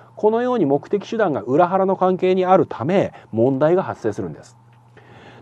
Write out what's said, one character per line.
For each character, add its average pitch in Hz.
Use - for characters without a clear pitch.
こ 214
の 226
よ 247
う 233
に 160
目 143
的 202
手 240
段 208
が 117
裏 170
腹 190
の 190
関 185
係 185
に 185
あ 185
る 139
た -
め 156
問 127
題 156
が 185
発 -
生 110
す 107
る 90
ん 78
で -
す。 -